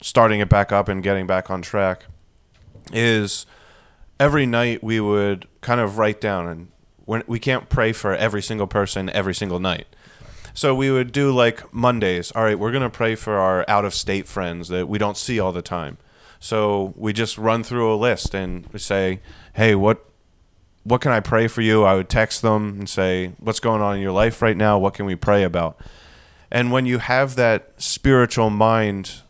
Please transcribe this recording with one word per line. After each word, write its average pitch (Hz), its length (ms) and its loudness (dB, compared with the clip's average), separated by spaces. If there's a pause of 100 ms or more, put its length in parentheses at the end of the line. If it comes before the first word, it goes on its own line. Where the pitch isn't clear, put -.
starting 110 400 4
it 98 80 0
back 101 240 2
up 101 160 2
and 95 120 -4
getting 95 280 -2
back 92 200 0
on 92 140 -6
track, 95 440 -2 (840)
is 113 540 0 (720)
every 143 280 2
night 117 360 0
we 110 180 -2
would 101 460 0 (140)
kind 120 200 0
of 104 180 -2
write 107 220 0
down, 92 280 -4
and 85 200 -12 (360)
when, 113 240 -4
we 117 100 -4
can't 127 300 -4
pray 113 240 0
for 101 220 -2
every 104 280 -2
single 107 240 -4
person 95 440 -2
every 95 240 -2
single 90 260 -4
night. 92 260 -4 (680)
So 139 160 2
we 135 180 2
would 127 200 0
do, 139 220 2
like, 120 420 2
Mondays. 104 560 0
All 113 140 0
right, 107 140 2
we're 107 140 -2
gonna 127 160 -2
pray 113 280 -2
for 107 180 -4
our 92 340 2
out-of-state 101 600 -2
friends 87 400 -6
that 90 200 -4
we 104 100 -4
don't 104 180 -2
see 117 240 -2
all 92 100 0
the 87 120 -6
time. 82 360 -8 (400)
So 104 580 -2
we 107 160 -4
just 107 240 -4
run 113 280 0
through 117 280 0
a 107 40 2
list 110 380 -2
and 90 380 -6
we 104 60 -14
say, 98 420 -2 (340)
"Hey, 110 200 4
what, 104 300 2 (800)
what 120 160 0
can 139 100 0
I 117 100 2
pray 113 280 2
for - 120 -4
you?" 110 220 4
I 98 140 6
would 95 120 -2
text - 340 0
them 107 360 0
and 101 100 -10
say, 92 520 -2
"What's 110 200 -4
going 110 220 0
on 101 140 0
in 98 60 -4
your 95 100 -2
life 107 280 2
right 110 160 2
now? 104 220 4
What 98 160 0
can 101 120 -6
we 92 100 -4
pray 104 260 2
about?" 85 340 -2 (760)
And 123 180 0
when 127 160 0
you 123 120 0
have 127 360 0
that 117 440 2
spiritual 123 720 2
mind 104 800 0